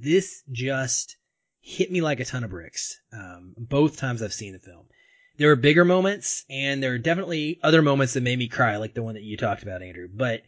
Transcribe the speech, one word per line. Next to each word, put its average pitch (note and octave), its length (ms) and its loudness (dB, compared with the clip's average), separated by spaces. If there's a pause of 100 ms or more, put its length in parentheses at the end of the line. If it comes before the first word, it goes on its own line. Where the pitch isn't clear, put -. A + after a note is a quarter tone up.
this F3 500 0
just C3 680 -4 (480)
hit - 260 -2
me F3+ 100 0
like D3 180 0
a A2+ 60 -4
ton B2 180 -6
of G#2 60 -8
bricks, - 500 -12 (140)
um, F2+ 440 -18
both C#3+ 380 0
times A#2+ 260 -4
I've G#2+ 120 -6
seen G2+ 180 -12
the F#2 80 -18
film. F2 260 -20 (520)
There D3 100 4
were D3+ 80 10
bigger D3+ 300 6
moments, F#3 640 0
and C#3 340 -4
there C3 100 0
are B2 40 -2
definitely D#3+ 680 -2
other D#3 180 6
moments C#3 320 4
that C3 100 -2
made B2 140 0
me A#2+ 120 -2
cry, A2+ 280 2
like A2 160 -6
the A#2 100 -4
one A2+ 100 -6
that G#2+ 100 -12
you G#2+ 140 -8
talked G2+ 260 -2
about, F#2 180 -10
Andrew. F2+ 320 -14
But A2+ 340 -2